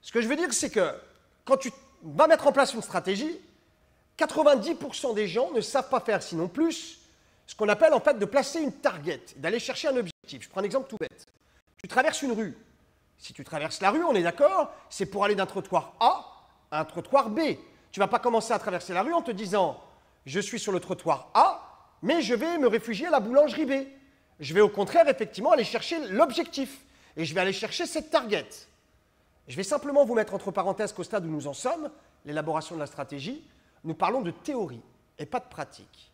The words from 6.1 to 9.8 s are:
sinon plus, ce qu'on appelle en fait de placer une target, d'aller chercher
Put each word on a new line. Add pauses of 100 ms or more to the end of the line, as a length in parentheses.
sinon
plus, (480)
ce
qu'on
appelle
en
fait
de
placer
une
target, (140)
d'aller
chercher